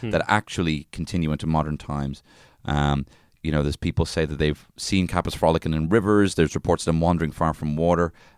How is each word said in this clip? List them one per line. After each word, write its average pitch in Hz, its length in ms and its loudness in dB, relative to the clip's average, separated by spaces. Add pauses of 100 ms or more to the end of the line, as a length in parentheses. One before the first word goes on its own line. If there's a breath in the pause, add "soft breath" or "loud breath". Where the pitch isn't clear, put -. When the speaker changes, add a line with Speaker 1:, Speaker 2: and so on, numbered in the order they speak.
Speaker 1:
Hmm. 117 100 -6
Speaker 2:
that 82 160 0
actually 82 640 0
continue 80 400 -2
into 76 160 -4
modern 76 300 0
times. 71 440 -6 (440 soft breath)
Um, 71 400 0 (380 soft breath)
you 78 80 -2
know, 76 120 2
there's 71 140 -2
people 82 280 -2
say 80 200 -2
that 73 140 -6
they've 76 360 -2
seen 92 320 0
kappas 85 280 -2
frolicking 82 380 2
in 80 140 -2
rivers. 101 480 4
There's 80 200 2
reports - 280 0
of 82 100 0
them 82 60 2
wandering 82 320 2
far 78 220 -2
from 76 240 -4
water. 85 340 2 (260 soft breath)